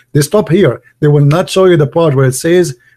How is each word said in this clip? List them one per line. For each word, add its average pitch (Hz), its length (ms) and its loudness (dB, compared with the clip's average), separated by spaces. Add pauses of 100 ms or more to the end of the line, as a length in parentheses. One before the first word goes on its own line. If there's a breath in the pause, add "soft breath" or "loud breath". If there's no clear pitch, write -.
<laughs> - 100 -20
they 147 100 0
stop - 280 -2
here. 165 320 0 (180 soft breath)
They 147 80 0
will 147 180 2
not 160 240 0
show 190 160 0
you 180 120 2
the 147 100 0
part 165 280 -2
where 135 100 0
it 131 100 -2
says, 170 400 -2 (220 soft breath)